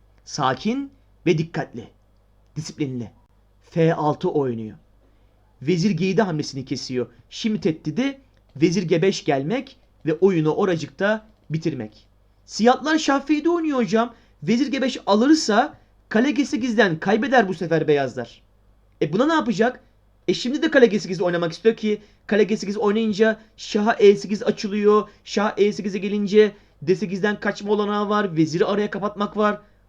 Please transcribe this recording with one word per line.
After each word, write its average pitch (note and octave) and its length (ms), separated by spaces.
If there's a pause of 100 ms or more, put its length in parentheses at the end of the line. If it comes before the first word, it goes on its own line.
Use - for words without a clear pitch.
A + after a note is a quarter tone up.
(260)
Sakin G#3+ 680 (380)
ve F3 80
dikkatli, D#3 500 (680)
disiplinli. C3 560 (500)
F E3 320
altı D3+ 380
oynuyor. A#2+ 460 (840)
Vezir E3 300
G E3 140
yedi F#3+ 160
hamlesini D3+ 440
kesiyor. B2 420 (220)
Şimdi G#3+ 320
tehdidi F#3+ 600 (340)
vezir D#3+ 280
G E3 180
beş F#3+ 220
gelmek D3+ 540 (280)
ve D#3 80
oyunu D#3 400
oracıkta F#3+ 760 (220)
bitirmek. C#3 580 (380)
Siyahlar B3 520
şah C#4 280
F D#4 80
yedi D4+ 160
oynuyor D#4+ 280
hocam. A3+ 360 (300)
Vezir A#3 280
G C4+ 100
beş C4+ 240
alırsa B3 680 (360)
kale B3+ 220
G A#3+ 140
sekizden G#3+ 540
kaybeder A3+ 480
bu F#3 60
sefer D#3+ 340
beyazlar. B2+ 540 (600)
E, D#3 120
buna A3+ 120
ne E4 80
yapacak? A3+ 500 (440)
E, F#3+ 60
şimdi B3 280
de D#4 100
kale C4 140
G G3+ 140
sekiz F3 220
oynamak F3 300
istiyor A3 240
ki G#3+ 260 (260)
kale G#3 160
G G3+ 140
sekiz G3+ 200
oynayınca G#3+ 600 (180)
şaha G#3+ 360
E G3+ 220
sekiz G3 280
açılıyor. G#3 680 (140)
Şah A3 340
E G#3 160
sekize G3 240
gelince G3+ 580 (260)
D D#3+ 140
sekizden G3+ 440
kaçma G3+ 320
olanağı G#3 380
var. G3+ 280
Veziri D#3+ 280
araya G#3 240
kapatmak G3+ 480
var. G#3 240 (280)